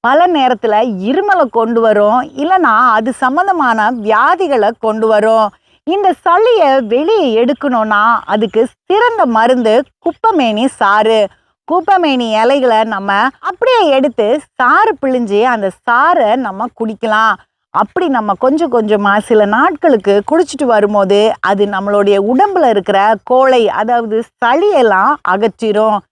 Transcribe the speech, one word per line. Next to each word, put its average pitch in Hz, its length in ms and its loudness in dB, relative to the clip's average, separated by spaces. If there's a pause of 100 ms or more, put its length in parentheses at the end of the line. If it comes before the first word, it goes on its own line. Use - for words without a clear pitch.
பல 294 240 2
நேரத்துல 254 480 0 (260)
இருமலை 339 480 0
கொண்டு 226 320 -2
வரும், 214 400 2 (140)
இல்லைன்னா 311 400 0 (180)
அது 226 180 -2 (120)
சம்பந்தமான 262 680 0 (160)
வியாதிகளை 254 760 0
கொண்டு 220 280 -2
வரும். 220 420 2 (380)
இந்த 392 200 0 (160)
சளியை 370 480 2 (160)
வெளியே 311 480 0
எடுக்கணும்னா 226 720 0 (200)
அதுக்கு 220 380 -2 (220)
சிறந்த 440 360 0 (160)
மருந்து 233 380 2 (240)
குப்பமேனி 269 680 -2 (140)
சாறு. 214 420 2 (460)
குப்பமேனி 330 580 0 (140)
இலைகளை 240 480 2
நம்ம 202 240 -6 (300)
அப்படியே 440 480 0
எடுத்து 262 360 0 (300)
சாறு 339 400 2
பிழிஞ்சு 240 480 -2
அந்த 220 240 -2 (120)
சாறை 262 560 0
நம்ம 226 320 -6 (120)
குடிக்கலாம். 220 560 -2 (380)
அப்படி 339 360 -2
நம்ம 220 260 -2
கொஞ்சம் 277 380 -2
கொஞ்சமா 208 380 0 (160)
சில 214 180 2
நாட்களுக்கு 240 680 0 (120)
குடிச்சிட்டு 302 380 -2
வரும்போது 208 540 2 (220)
அது 196 240 0
நம்மளுடைய 202 520 0 (140)
உடம்புல 285 380 2
இருக்கிற 202 300 0 (240)
கோழை, 254 380 2 (200)
அதாவது 226 360 -2 (240)
சளியெல்லாம் 247 720 2 (160)
அகற்றிரும். 214 680 -2 (140)